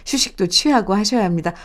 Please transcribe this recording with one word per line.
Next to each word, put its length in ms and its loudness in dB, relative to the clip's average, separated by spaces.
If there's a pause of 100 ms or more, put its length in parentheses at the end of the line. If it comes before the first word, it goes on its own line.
휴식도 420 -2
취하고 460 2
하셔야 300 0
합니다. 300 -2 (100)